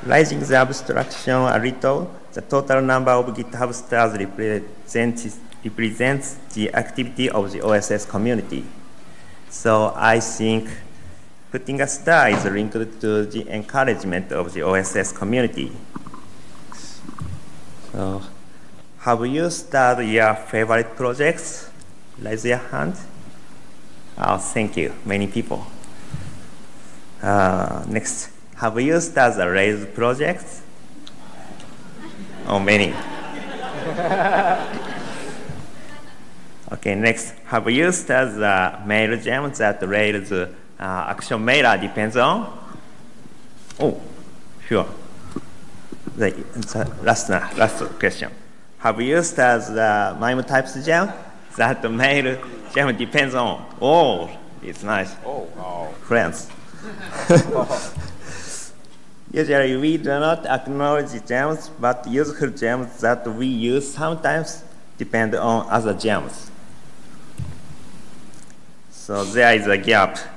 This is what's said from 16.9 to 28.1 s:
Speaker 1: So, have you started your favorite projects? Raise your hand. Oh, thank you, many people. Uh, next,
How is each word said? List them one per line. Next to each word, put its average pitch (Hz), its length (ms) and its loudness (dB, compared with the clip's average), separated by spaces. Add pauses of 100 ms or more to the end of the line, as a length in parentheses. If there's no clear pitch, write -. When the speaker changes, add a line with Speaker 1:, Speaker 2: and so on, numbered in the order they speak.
Speaker 1:
So, 98 280 -4 (800)
have 117 260 2
you 156 240 0
started 123 560 4
your 110 300 6
favorite 113 640 2
projects? 139 720 0 (500)
Raise 110 240 -4
your 120 140 4
hand. 151 380 -4 (1200)
Oh, 50 200 2
thank 107 380 -2
you, 80 180 0 (120)
many 101 220 0
people. - 380 -2 (1600)
Uh, 98 680 2
next, - 440 -4 (240)